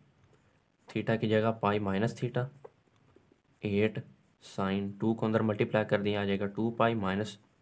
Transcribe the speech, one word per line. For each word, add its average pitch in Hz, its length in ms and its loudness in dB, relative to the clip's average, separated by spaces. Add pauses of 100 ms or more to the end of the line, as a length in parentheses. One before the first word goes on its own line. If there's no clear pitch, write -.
(880)
theta 110 300 0
की 113 80 -2
जगह 107 240 4
पाई 104 280 0
माइनस 98 420 0
theta, 123 240 -2 (1160)
एट 104 400 0 (420)
sine 98 440 -2 (100)
टू 110 140 0
को 113 120 -2
अंदर 110 180 2
मल्टीप्लाई 107 420 2
कर 104 160 0
दिया, 104 200 0
आ 101 40 -2
जाएगा 98 220 0
टू 110 240 -2
पाई 117 240 2
माइनस 101 420 -2 (240)